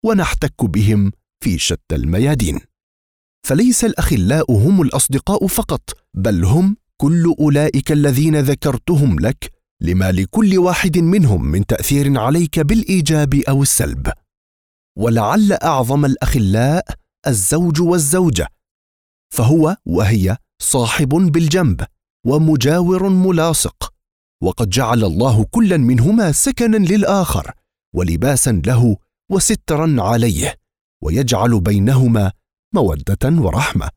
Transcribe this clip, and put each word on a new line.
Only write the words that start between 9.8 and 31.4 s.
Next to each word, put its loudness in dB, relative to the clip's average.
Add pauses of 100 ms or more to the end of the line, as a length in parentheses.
لما 0
لكل 0
واحد 0
منهم 2
من -2
تأثير 0
عليك 0
بالإيجاب 0
أو 0
السلب. -2 (880)
ولعل 2
أعظم 0
الأخلاء 0 (420)
الزوج 0
والزوجة، 0 (840)
فهو 2 (100)
وهي 0 (260)
صاحب -2
بالجنب 0 (460)
ومجاور 0
ملاصق، 0 (500)
وقد -2
جعل 0
الله 2
كلاً 2
منهما 2
سكناً 0
للآخر 0 (420)
ولباساً 0
له 2 (340)
وستراً 0
عليه، -2 (480)
ويجعل 0